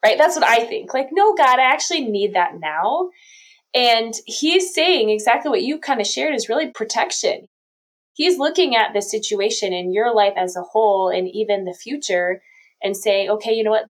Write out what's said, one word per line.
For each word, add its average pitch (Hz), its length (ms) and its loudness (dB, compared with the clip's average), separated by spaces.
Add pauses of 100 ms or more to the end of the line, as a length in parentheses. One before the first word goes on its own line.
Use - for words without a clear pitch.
right? 214 140 4
That's - 180 4
what - 80 0
I 233 220 4
think. - 280 -10
Like, 269 200 -2
"No, 403 220 4
God, 254 220 4
I 262 140 4
actually 302 320 -2
need 202 300 -2
that 175 260 0
now." 202 520 -2 (600)
And 226 400 2 (120)
he's 330 480 0
saying 311 360 2
exactly 220 400 0
what 202 140 0
you 302 160 -4
kinda 254 240 -2
shared 277 320 -2
is 220 140 -6
really 269 200 -2
protection. - 800 -4 (640)
He's 349 260 0
looking 294 380 0
at 214 160 2
the 208 100 -2
situation 214 680 -4
in 180 220 -4
your 226 200 2
life 202 220 4
as 180 220 -4
a 180 60 -8
whole 196 440 2
and 185 220 -2
even 202 340 -2
the 180 100 -8
future 185 680 -4 (420)
and 196 140 -4
saying, 196 320 0
"Okay, 214 240 -2
you 226 100 0
know 214 80 0
what? 220 260 0